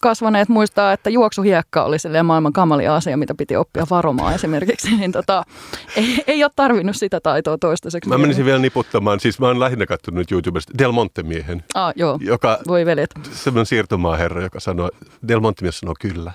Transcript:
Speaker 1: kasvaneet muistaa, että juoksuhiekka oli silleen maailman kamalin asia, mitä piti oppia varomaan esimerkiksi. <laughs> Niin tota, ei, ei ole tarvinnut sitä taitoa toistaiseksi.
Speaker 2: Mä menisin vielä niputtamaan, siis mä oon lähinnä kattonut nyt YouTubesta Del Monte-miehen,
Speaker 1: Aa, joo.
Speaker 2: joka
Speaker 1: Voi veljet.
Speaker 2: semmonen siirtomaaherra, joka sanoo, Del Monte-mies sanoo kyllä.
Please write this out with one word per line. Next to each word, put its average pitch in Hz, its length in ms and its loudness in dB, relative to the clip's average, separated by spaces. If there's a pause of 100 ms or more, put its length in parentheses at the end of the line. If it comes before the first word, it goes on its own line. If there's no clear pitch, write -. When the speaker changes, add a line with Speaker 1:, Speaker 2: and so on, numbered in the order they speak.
Speaker 1:
kasvaneet 220 480 2
muistaa, 208 440 4
että 220 160 -2
juoksuhiekka 202 720 2
oli 151 160 0
silleen 165 260 0
maailman 160 280 2
kamalin 151 380 2
asia, 160 260 0
mitä 147 180 -2
piti 143 200 -4
oppia - 340 -2
varomaan 151 460 0
esimerkiksi. 180 600 -2
<laughs> - 20 2
Niin 190 140 0
tota, 180 320 0 (520)
ei, 240 320 0
ei 294 160 2
ole 294 120 2
tarvinnut 208 400 2
sitä 190 240 -4
taitoa 151 380 0
toistaiseksi. 170 520 -2
Speaker 2:
Mä 127 80 2
menisin 139 280 2
vielä 131 140 4
niputtamaan, 107 600 0
siis 117 200 0
mä 127 80 2
oon 123 120 2
lähinnä 127 260 0
kattonut 87 320 -6
nyt 90 140 -2
YouTubesta 85 460 -4
Del 123 140 2
Monte-miehen, 82 720 -4 (120)
Speaker 1:
Aa, 180 200 -2
joo. 147 260 -2
Speaker 2:
joka 113 460 0
Speaker 1:
Voi 175 180 2
veljet. 156 240 0 (220)
Speaker 2:
semmonen 117 340 0
siirtomaaherra, 87 760 0
joka 92 180 -8
sanoo, 87 300 -4 (380)
Del 117 120 2
Monte-mies 101 400 -2
sanoo 85 200 -8
kyllä. 87 360 -8